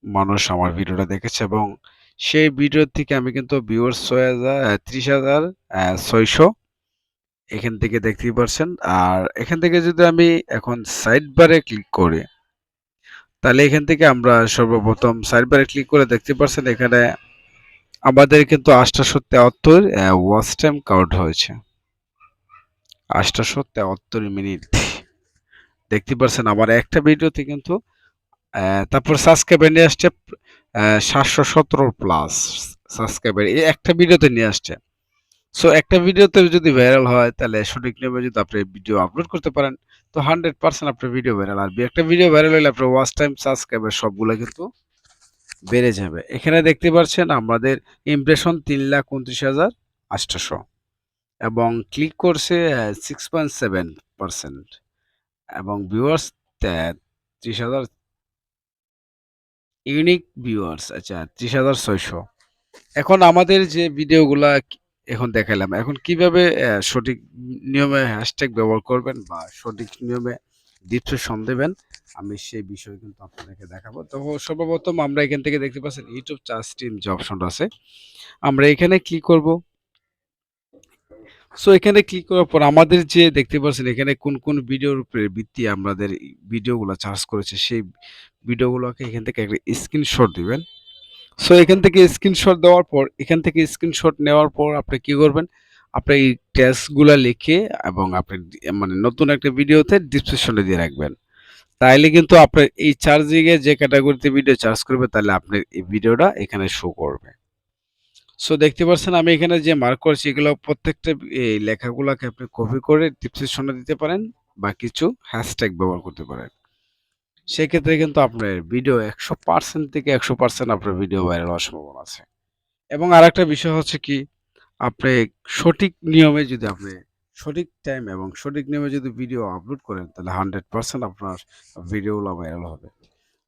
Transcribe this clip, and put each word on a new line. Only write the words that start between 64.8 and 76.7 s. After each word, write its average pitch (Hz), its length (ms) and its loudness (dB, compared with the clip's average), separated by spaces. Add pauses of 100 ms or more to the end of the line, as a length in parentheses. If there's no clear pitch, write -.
এখন 117 180 -6
দেখালাম, 104 420 -2
এখন 113 220 -6 (100)
কিভাবে, 175 380 2 (120)
আহ, 110 260 -2
সঠিক 123 360 -4 (540)
নিয়মে 139 340 0
হ্যাশট্যাগ 110 480 -6
ব্যবহার 110 360 0
করবেন 123 280 -4 (120)
বা 85 100 -14 (220)
সঠিক 110 280 -14 (180)
নিয়মে 120 260 -8 (560)
ডিসক্রিপশন 120 500 -6 (100)
দেবেন, 131 220 -4 (480)
আমি 101 180 -14
সেই 110 260 -16
বিষয়ে 98 340 -20
কিন্তু 101 300 -20
আপনাদেরকে 92 380 -20
দেখাবো। 95 380 -20
তো - 120 -20 (300)
সর্বপ্রথম 165 500 -6 (120)
আমরা 143 160 -4
এখান 143 220 -4
থেকে 151 140 -2
দেখতে 135 240 -8
পাচ্ছেন 135 220 -14 (100)
YouTube 135 320 -16
চার্জ 113 240 -10